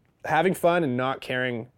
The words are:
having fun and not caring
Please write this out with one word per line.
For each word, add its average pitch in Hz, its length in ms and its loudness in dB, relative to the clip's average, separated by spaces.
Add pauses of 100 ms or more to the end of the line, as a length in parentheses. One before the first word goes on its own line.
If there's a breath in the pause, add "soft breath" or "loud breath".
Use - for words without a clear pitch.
(260)
having 165 280 2
fun 175 300 2
and 123 140 0
not 127 240 -2
caring 127 560 -4